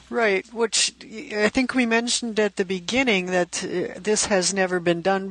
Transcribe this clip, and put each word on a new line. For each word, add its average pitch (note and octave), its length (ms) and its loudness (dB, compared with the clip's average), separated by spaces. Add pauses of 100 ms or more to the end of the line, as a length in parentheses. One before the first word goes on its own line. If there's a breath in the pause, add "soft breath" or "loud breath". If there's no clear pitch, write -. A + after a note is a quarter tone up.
Right, A3 440 0
which A3+ 380 0 (440)
I G#3 140 4
think B3+ 260 0
we B3+ 100 2
mentioned A3+ 540 0
at G#3 180 2
the G3 80 0
beginning F#3 640 0
that, F3+ 360 -2
uh, F3+ 360 -4
this G#3 260 0
has F3+ 280 2
never F#3 260 2
been E3+ 240 0
done G3 280 0